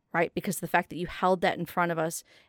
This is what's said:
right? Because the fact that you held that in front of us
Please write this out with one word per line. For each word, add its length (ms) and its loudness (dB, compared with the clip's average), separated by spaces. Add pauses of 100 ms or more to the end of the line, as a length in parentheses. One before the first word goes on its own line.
(120)
right? 220 2
Because 260 -4
the 80 -8
fact 220 2
that 60 -10
you 100 -4
held 340 2
that 180 2
in 80 -2
front 260 0
of 60 0
us 260 -2 (240)